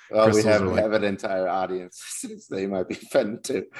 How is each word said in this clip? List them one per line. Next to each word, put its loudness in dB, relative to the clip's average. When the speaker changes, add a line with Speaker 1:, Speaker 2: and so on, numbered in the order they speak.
Speaker 1:
Well, 6
we 6
Speaker 2:
Crystals 2
Speaker 1:
have, 4
Speaker 2:
are 0
Speaker 1:
we 0
Speaker 2:
like 2
Speaker 1:
have 0
an 2
entire -2
audience -4
<laughs> -16
since -14
they -4
might -2
be -8
offended -2
too. -4